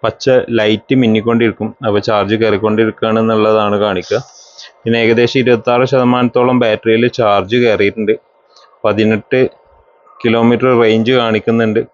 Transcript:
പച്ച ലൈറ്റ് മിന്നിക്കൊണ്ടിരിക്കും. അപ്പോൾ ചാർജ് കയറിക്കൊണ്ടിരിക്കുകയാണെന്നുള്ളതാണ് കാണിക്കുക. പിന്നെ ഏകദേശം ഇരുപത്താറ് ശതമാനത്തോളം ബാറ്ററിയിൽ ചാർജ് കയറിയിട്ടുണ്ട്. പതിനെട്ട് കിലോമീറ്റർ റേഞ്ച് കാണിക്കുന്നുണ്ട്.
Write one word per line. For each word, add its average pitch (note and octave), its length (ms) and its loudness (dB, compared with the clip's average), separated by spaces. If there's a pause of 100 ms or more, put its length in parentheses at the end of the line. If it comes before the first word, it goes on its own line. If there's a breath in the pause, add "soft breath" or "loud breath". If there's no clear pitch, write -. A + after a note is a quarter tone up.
പച്ച A2 220 -6 (320)
ലൈറ്റ് G#2+ 440 0
മിന്നിക്കൊണ്ടിരിക്കും. A2 680 0 (160)
അപ്പോൾ G#2 220 -2
ചാർജ് G#2 340 -2
കയറിക്കൊണ്ടിരിക്കുകയാണെന്നുള്ളതാണ് G#2+ 1400 0
കാണിക്കുക. G2+ 340 -4 (640 loud breath)
പിന്നെ A#2 220 -2
ഏകദേശം A#2 400 2
ഇരുപത്താറ് A#2+ 480 0
ശതമാനത്തോളം B2 720 0
ബാറ്ററിയിൽ A2+ 440 0 (120)
ചാർജ് G2+ 460 0
കയറിയിട്ടുണ്ട്. G#2 500 0 (720 soft breath)
പതിനെട്ട് G#2+ 540 0 (840)
കിലോമീറ്റർ A#2 480 2 (140)
റേഞ്ച് A2 380 2
കാണിക്കുന്നുണ്ട്. A2+ 600 0 (120)